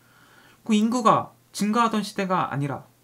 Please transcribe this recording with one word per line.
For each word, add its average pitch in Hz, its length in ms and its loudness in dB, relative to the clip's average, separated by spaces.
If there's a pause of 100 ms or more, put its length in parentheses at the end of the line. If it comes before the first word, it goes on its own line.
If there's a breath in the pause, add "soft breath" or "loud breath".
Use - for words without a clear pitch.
(640 soft breath)
그 220 100 2
인구가 214 580 2 (200)
증가하던 214 500 0
시대가 185 500 -4
아니라 139 340 -6 (180)